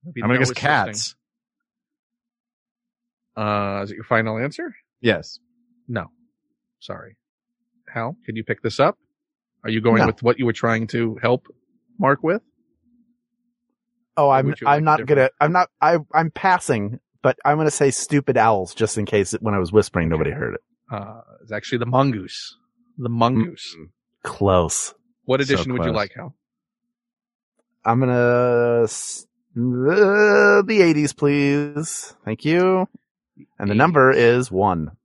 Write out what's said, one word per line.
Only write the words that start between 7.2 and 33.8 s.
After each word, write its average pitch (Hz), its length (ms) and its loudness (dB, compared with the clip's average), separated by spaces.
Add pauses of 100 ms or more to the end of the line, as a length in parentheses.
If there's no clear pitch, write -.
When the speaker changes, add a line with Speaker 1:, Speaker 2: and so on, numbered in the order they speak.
Speaker 1:
Hal, 120 320 -8
can 110 120 -10
you 110 80 -10
pick - 180 -8
this 113 180 -4
up? 160 180 2 (680)
Are 113 60 -6
you 110 100 -2
going 110 200 4
Speaker 3:
No. 113 60 4
Speaker 1:
with 113 160 -4
what 120 160 2
you 127 80 -2
were 117 60 0
trying 113 360 -2
to 117 320 -4
help 123 260 0 (520)
Mark 139 240 0
with? 180 200 -2 (1700)
Speaker 3:
Oh, 147 100 2
Speaker 1:
Or 139 80 4
Speaker 3:
I'm, 135 120 2
Speaker 1:
would - 140 -4
you 120 60 -4
like 143 100 4
Speaker 3:
I'm 151 60 -2
Speaker 1:
a - 20 -2
Speaker 3:
not 156 140 4
Speaker 1:
different 139 200 2
Speaker 3:
gonna, 131 120 4 (100)
I'm 156 120 2
not, 180 180 0 (100)
I, 165 180 4 (140)
I'm 160 180 0
passing, 127 720 -2 (220)
but 131 220 0
I'm 147 120 2
gonna 156 140 2
say 143 200 2
stupid 139 460 -2
owls 107 380 0
just 110 240 -2
in 104 80 -4
case 104 280 0
it, - 80 -8
when 107 120 -2
I 101 40 0
was 87 140 -4
whispering, 90 360 2
nobody 78 220 -2
heard 65 240 -8
it. - 60 -10 (300)
Speaker 1:
Uh, 107 300 -14 (220)
it's 113 100 -14
actually 107 260 -6
the 117 80 -4
mongoose. 123 680 -2 (420)
The 120 100 -8
mongoose. 117 680 -2
Speaker 3:
Mm-mm. 82 120 -20 (340)
Close. 92 680 -2 (300)
Speaker 1:
What 131 160 0
Speaker 2:
So 135 120 -2
Speaker 1:
edition 127 220 -2
would 123 100 -2
you 117 80 -2
Speaker 2:
close. 107 40 -4
Speaker 1:
like, 101 200 -4
Hal? 104 180 -16 (1500)
Speaker 3:
I'm 117 160 2
gonna, 120 840 2
s-, - 420 -8 (300)
uh, 202 1040 4
the 208 200 2
eighties, 151 300 2
please. 147 1000 -2 (100)
Thank 110 200 -8
you. 185 440 2 (720)
And 101 120 -4
the 104 40 0
Speaker 1:
Eighties. 107 40 2
Speaker 3:
number 139 320 4